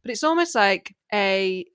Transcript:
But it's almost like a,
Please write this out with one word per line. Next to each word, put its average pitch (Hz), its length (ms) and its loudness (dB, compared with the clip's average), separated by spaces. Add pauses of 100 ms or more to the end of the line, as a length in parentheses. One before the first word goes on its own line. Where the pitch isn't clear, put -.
But 240 100 -8
it's 220 120 -4
almost 330 320 0
like 196 400 2 (180)
a, 190 500 0 (120)